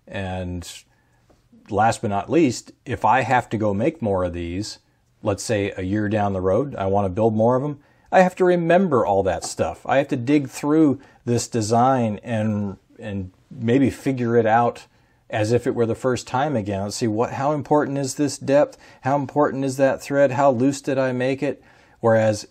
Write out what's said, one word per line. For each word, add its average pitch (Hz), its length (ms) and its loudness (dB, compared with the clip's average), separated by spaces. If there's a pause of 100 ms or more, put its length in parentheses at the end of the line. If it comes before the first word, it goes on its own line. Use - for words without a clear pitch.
And 92 600 -8 (1000)
last 107 320 0
but 110 80 -4
not 101 200 -4
least, 135 420 0 (140)
if 113 200 -6
I 120 160 4
have 123 280 0
to 117 80 -4
go 104 160 0
make 135 280 -2
more 98 220 0
of 87 100 -4
these, 87 460 -8 (420)
let's 104 220 -2
say 101 340 -2
a 98 60 -6
year 104 260 -2
down 101 240 0
the 95 80 -4
road, 117 340 0
I 98 120 -4
wanna 98 220 0
build 110 260 0
more 113 200 4
of 131 80 -2
'em, 147 160 -6 (320)
I 185 100 6
have 180 160 2
to 185 80 2
remember 170 600 2
all 98 180 2
that 85 200 -2
stuff. - 420 -6
I 131 120 0
have 147 120 2
to 147 80 -2
dig 131 320 0
through 147 500 2 (260)
this 120 220 0
design 117 760 0
and, 107 540 -2 (220)
and 98 320 -8 (180)
maybe 120 400 2
figure 120 480 -2
it 113 80 4
out 117 420 2 (440)
as 110 200 -2
if 120 140 2
it 131 80 0
were 117 140 0
the 113 80 -2
first 127 320 -2
time 139 280 -2
again. 98 280 -2
Let's 104 140 -8
see, 123 100 -2
what, 110 240 -2
how 143 220 -2
important 143 440 0
is 135 180 -6
this 147 220 -4
depth? 139 400 2 (240)
How 131 140 -2
important 135 500 0
is 131 120 -6
that 135 220 2
thread? 143 340 2
How 139 180 4
loose 131 280 0
did 135 200 -4
I 131 120 0
make 127 300 -2
it? 143 220 -4 (380)
Whereas 110 500 2